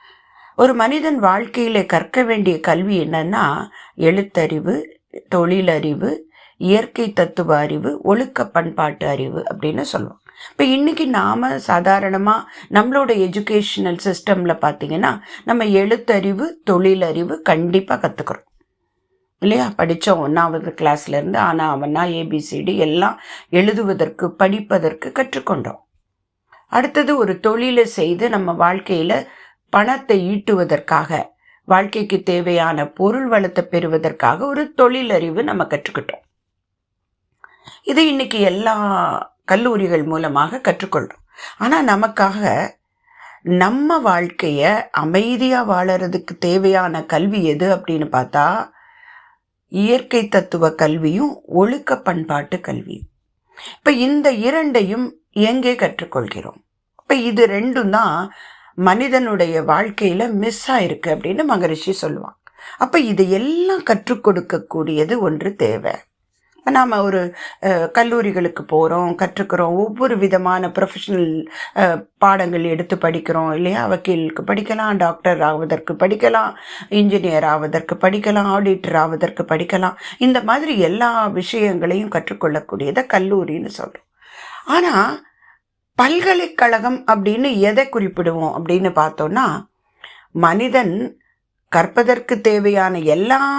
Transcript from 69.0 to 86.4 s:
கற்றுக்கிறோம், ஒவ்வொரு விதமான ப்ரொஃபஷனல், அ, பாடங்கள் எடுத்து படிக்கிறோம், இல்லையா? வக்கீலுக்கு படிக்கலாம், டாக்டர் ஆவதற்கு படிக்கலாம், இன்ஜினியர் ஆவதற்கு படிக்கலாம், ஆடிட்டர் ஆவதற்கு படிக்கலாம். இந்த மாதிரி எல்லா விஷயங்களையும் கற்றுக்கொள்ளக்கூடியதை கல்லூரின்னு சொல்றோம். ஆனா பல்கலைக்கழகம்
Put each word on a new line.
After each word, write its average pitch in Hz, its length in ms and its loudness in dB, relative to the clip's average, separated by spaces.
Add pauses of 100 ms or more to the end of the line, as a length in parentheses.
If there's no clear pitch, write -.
கற்றுக்கிறோம், 180 600 -2
ஒவ்வொரு 220 400 0
விதமான 185 520 0
ப்ரொஃபஷனல், 180 640 -2 (420)
அ, 196 80 2 (340)
பாடங்கள் 175 520 2
எடுத்து 175 260 -2
படிக்கிறோம், 160 560 -2
இல்லையா? 180 340 -2
வக்கீலுக்கு 180 580 -2
படிக்கலாம், 208 520 -2
டாக்டர் 170 460 0
ஆவதற்கு 156 520 -2
படிக்கலாம், 220 580 2 (400)
இன்ஜினியர் 185 540 2
ஆவதற்கு 156 500 -2
படிக்கலாம், 202 540 0
ஆடிட்டர் 190 480 0
ஆவதற்கு 160 460 -2
படிக்கலாம். 180 520 -2 (220)
இந்த 247 240 2
மாதிரி 277 380 0
எல்லா 220 340 2 (180)
விஷயங்களையும் 190 800 -2
கற்றுக்கொள்ளக்கூடியதை 160 960 -2
கல்லூரின்னு 185 640 -2
சொல்றோம். - 360 -14 (560)
ஆனா 330 280 2 (1040)
பல்கலைக்கழகம் 262 1000 2 (100)